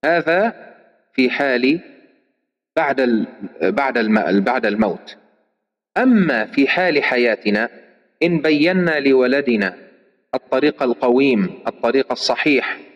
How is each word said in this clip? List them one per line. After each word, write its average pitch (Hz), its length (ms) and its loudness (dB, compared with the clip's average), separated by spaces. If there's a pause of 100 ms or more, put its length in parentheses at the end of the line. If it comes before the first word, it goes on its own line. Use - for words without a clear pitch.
هذا 170 680 -2 (400)
في 127 160 2
حال 135 500 0 (960)
بعد 139 240 -2
ال-، 120 280 0 (340)
بعد 117 360 -2
الم-، 107 420 0
بعد 120 260 -2
الموت. 104 520 -2 (800)
أما 185 480 2
في 139 220 0
حال 165 360 0
حياتنا، 117 680 0 (540)
إن 170 180 0
بينا 160 580 2
لولدنا 127 800 2 (580)
الطريق 147 480 -2
القويم، 123 840 0
الطريق 123 440 -2
الصحيح - 680 -2 (160)